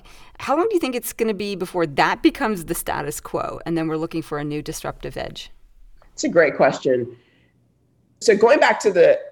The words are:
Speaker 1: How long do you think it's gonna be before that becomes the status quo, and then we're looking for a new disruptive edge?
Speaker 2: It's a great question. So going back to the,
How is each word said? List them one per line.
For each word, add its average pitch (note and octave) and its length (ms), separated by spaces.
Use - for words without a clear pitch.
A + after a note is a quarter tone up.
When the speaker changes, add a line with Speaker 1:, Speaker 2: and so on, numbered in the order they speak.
Speaker 1:
How C4+ 180
long F#4 120
do A4+ 60
you E4+ 60
think C4 140
it's A#3 180
gonna A3 220
be G3+ 220
before F3 300
that D#3+ 360
becomes G#3+ 440
the E3+ 80
status - 460
quo, - 460
and E3 100
then D#3+ 120
we're D#3 80
looking E3 260
for D3+ 160
a D3 60
new D3 180
disruptive - 540
edge? - 340
Speaker 2:
It's - 60
a D4+ 40
great E3 280
question. B2+ 600
So G#3 160
going A#3 220
back B3 220
to G#3+ 100
the, D#3+ 300